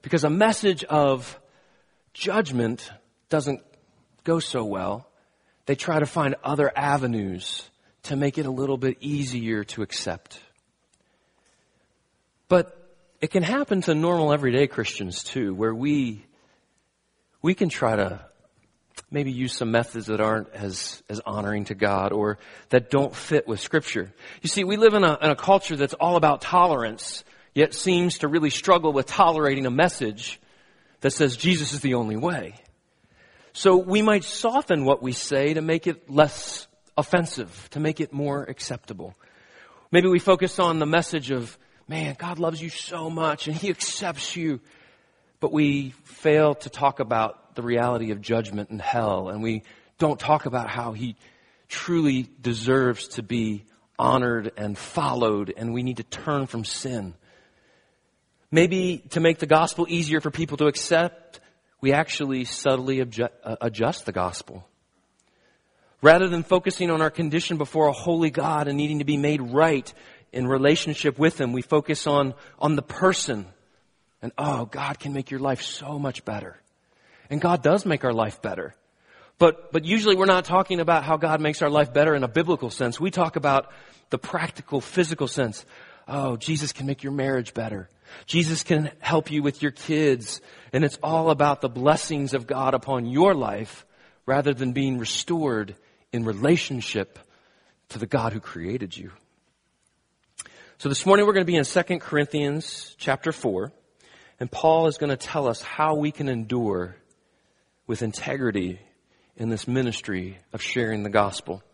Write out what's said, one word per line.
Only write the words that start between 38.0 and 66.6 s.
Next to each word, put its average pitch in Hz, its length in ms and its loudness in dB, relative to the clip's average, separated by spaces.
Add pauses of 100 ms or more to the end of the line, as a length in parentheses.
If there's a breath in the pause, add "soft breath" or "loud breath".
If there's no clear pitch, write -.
more 143 300 -4
acceptable. 95 720 -12 (760 soft breath)
Maybe 175 160 6
we 180 120 4
focus 185 380 2
on 170 220 4
the 151 60 2
message 151 460 0
of, 120 260 -6 (280 soft breath)
"Man, 156 320 -6
God 175 220 -8
loves 165 220 -2
you 165 80 -10
so 165 400 -10
much 160 380 -2
and 156 100 -4
He 196 120 -4
accepts - 680 -6
you." 156 240 -4 (800 soft breath)
But 147 100 0
we 143 380 2 (140)
fail 151 520 4
to 147 140 -14
talk 139 320 0
about 113 540 -2
the 120 60 -6
reality 117 500 0
of 101 100 -6
judgment 104 480 -4
and 107 120 -10
hell, 101 460 0
and 104 160 -6
we 110 200 -4 (340 soft breath)
don't 151 200 2
talk - 280 2
about 120 240 -4
how 117 240 -6
He 113 240 -8 (500 soft breath)
truly 147 600 0 (100)
deserves 123 720 0
to - 140 -8
be 110 420 -4 (340 soft breath)
honored 123 560 2
and 104 220 -6
followed, 113 800 -2
and 117 160 -6
we 123 100 -4
need 123 140 -4
to 117 60 -10
turn 143 440 -4
from 110 160 -8
sin. 104 520 -8 (1300 soft breath)
Maybe 180 600 2
to - 100 -2
make 165 200 4
the 160 60 -2
gospel 156 440 4
easier 160 320 0
for 151 100 -4
people 147 260 -6
to 151 100 4
accept, - 720 0 (400 soft breath)
we 135 120 4
actually 139 520 0
subtly 131 520 0
obje-, 120 320 -2 (140)
uh, 113 160 -8
adjust 113 460 -2
the 107 60 -6
gospel. 92 540 -6 (1400)
Rather 170 280 8
than 170 140 -2
focusing 180 460 0